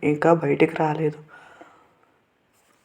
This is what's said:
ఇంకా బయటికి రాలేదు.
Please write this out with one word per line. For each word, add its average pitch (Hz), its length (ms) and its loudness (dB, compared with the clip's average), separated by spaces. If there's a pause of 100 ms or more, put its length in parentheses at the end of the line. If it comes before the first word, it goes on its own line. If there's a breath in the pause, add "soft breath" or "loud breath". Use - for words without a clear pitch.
ఇంకా 147 300 2
బయటికి 156 420 0
రాలేదు. 156 420 -2 (1700 soft breath)